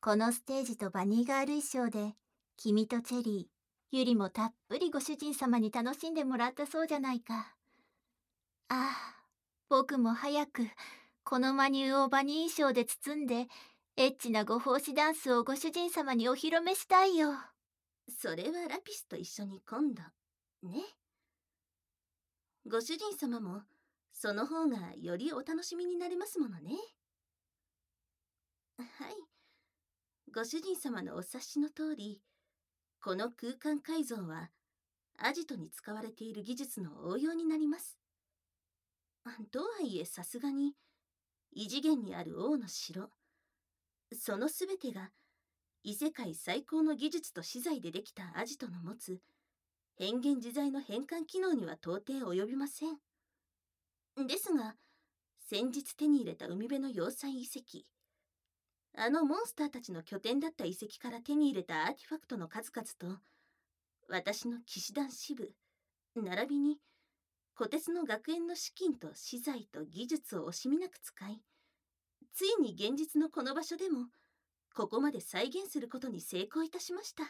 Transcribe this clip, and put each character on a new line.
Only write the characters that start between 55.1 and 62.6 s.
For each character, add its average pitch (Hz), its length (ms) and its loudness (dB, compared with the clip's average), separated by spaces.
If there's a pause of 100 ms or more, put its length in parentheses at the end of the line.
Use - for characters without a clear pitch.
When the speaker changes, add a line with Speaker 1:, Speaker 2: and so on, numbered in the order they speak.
Speaker 2:
先 240 240 0
日 285 220 -6
手 302 140 2
に 294 100 8
入 226 80 0
れ 175 100 -6
た - 100 -10
海 196 200 -4
辺 269 140 -2
の 269 100 -4
要 196 200 0
塞 277 220 -6
遺 254 120 -6
跡、 - 400 -14 (1160)
あ 226 100 4
の 311 140 6
モ 294 120 4
ン 466 100 0
ス - 80 -10
タ 302 100 0
ー 294 40 0
た 262 120 -8
ち 190 120 -10
の 165 100 -6
拠 196 160 -8
点 240 220 2
だ 320 80 -2
っ - 20 -2
た 254 140 -8
遺 170 60 0
跡 208 280 -10
か 247 120 -8
ら 233 100 -8
手 285 160 0
に 294 140 6
入 202 80 0
れ 180 40 -2
た 160 240 0
ア - 40 2
ー 294 40 -2
テ - 80 -18
ィ - 60 -20
フ 311 80 -4
ァ - 20 -6
ク - 80 -14
ト 247 100 -6
の 170 120 -6
数 220 260 -10